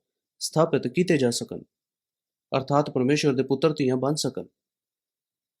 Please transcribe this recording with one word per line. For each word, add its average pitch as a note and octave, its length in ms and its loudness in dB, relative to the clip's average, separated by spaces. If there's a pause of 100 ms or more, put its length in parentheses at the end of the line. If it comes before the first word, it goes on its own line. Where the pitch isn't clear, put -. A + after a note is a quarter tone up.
(400)
ਸਥਾਪਿਤ D#3 460 0
ਕੀਤੇ E3+ 320 2
ਜਾ B2 120 2
ਸਕਣ, - 280 -6 (960)
ਅਰਥਾਤ C#3+ 340 0
ਪਰਮੇਸ਼ਵਰ C#3 420 2
ਦੇ B2+ 100 0
ਪੁੱਤਰ C3+ 300 0
ਧੀਆਂ C3 240 0
ਬਣ C3 180 -2
ਸਕਣ। - 320 -6 (1120)